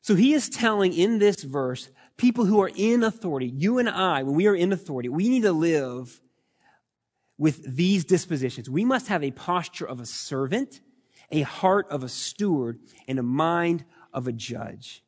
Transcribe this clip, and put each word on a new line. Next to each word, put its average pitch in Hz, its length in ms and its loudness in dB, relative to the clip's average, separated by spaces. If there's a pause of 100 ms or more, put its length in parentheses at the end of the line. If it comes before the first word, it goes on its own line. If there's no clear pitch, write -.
So 214 120 2
he 240 200 6
is 285 160 0
telling 202 440 2
in 202 240 2
this 202 260 2
verse, 131 460 -6 (260)
people 240 300 2
who 208 160 6
are 185 140 0
in 226 280 2
authority, 160 440 -2
you 175 320 0
and 240 100 0
I, 180 320 0
when 139 140 -2
we 180 100 4
are 208 100 6
in 180 160 2
authority, 127 380 -6
we 175 200 0
need 254 140 4
to 202 80 4
live 139 720 -2 (1160)
with 143 360 -2
these 180 300 2
dispositions. 131 640 -2
We 170 160 0
must 254 220 0
have 175 160 -2
a 139 80 -4
posture 175 560 -6
of 123 120 -10
a 117 60 -14
servant, 139 760 -6 (500)
a 156 100 0
heart 190 480 0
of 143 140 -6
a 123 60 -10
steward, 139 680 -4 (280)
and 131 100 -4
a 127 60 -2
mind 165 600 0 (300)
of 127 140 -6
a 123 40 -4
judge. - 760 -12